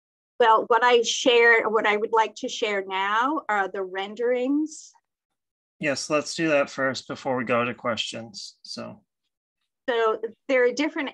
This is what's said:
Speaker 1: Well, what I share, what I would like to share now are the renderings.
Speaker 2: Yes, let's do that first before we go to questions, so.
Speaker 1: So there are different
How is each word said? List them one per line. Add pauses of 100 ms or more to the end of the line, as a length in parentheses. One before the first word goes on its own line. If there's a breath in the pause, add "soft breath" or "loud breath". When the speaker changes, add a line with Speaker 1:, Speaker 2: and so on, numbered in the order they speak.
(380)
Speaker 1:
Well,
what
I
share,
what
I
would
like
to
share
now
are
the
renderings. (880)
Speaker 2:
Yes,
let's
do
that
first
before
we
go
to
questions,
so. (880)
Speaker 1:
So (280)
there
are
different